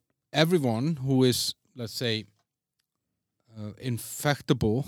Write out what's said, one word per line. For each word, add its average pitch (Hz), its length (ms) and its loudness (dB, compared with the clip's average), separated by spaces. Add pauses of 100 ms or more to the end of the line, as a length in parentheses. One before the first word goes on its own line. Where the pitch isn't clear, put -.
(320)
everyone 147 640 2
who 131 280 2
is, 123 300 2 (220)
let's 117 180 -12
say, 110 300 -4 (1300)
uh, 104 160 -10 (100)
infectable 127 1040 -2